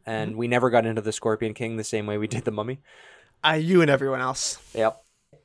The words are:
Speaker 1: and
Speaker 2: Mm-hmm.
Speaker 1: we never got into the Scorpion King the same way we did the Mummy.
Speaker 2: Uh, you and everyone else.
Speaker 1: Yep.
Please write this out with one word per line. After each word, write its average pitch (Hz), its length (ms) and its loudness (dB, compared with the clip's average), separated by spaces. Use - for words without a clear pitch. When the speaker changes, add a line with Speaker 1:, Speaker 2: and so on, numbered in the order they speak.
Speaker 1:
and 110 280 -4
Speaker 2:
Mm-hmm. 110 80 -10
Speaker 1:
we 120 80 -2
never 123 220 4
got 113 160 6
into 110 160 -2
the 107 100 -4
Scorpion 110 420 -2
King 113 220 -6
the 107 80 -6
same 107 220 -4
way 104 120 -2
we 107 80 -2
did 113 180 -4
the 117 60 -2
Mummy. 110 300 -6
Speaker 2:
Uh, 156 60 2
you 170 300 4
and 147 80 4
everyone 135 300 0
else. - 380 -4
Speaker 1:
Yep. 110 260 0